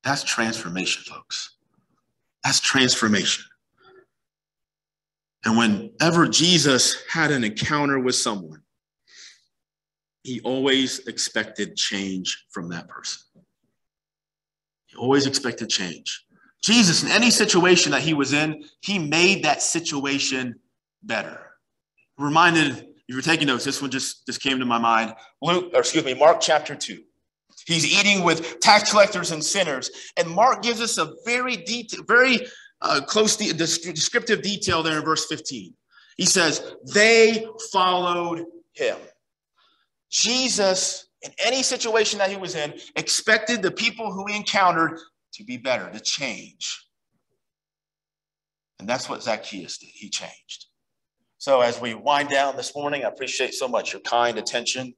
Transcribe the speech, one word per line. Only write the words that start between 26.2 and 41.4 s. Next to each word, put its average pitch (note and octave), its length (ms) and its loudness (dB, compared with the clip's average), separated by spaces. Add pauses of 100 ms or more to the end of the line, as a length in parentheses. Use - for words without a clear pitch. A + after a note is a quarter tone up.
chapter D3 340 0
two. - 280 -12 (640)
He's D#3+ 200 0
eating G3 380 2
with - 360 0
tax G#3 300 6
collectors F#3+ 400 4
and D3+ 120 -6
sinners. D3+ 480 -2 (260)
And E3+ 120 0
Mark G3+ 340 2
gives A#3 180 -2
us A3 180 -2
a F#3 160 -2 (100)
very B3 320 -2
deta-, G3 500 -10
very, B3 400 4 (360)
uh, D3 240 0
close G#3+ 300 2
de-, G3 160 -2
des-, D#3+ 400 -4
descriptive G3 500 -2
detail F3+ 400 -2
there D#3 160 -2
in D3+ 60 -6
verse D#3 220 -2
fifteen. A#2+ 480 -10 (440)
He F#3 80 0
says, E3+ 360 2 (300)
"They A3+ 540 6 (260)
followed F3 760 0 (260)
him." B2+ 260 -4 (1120)
Jesus, G#3 960 -2 (160)
in - 160 -16
any B3+ 240 0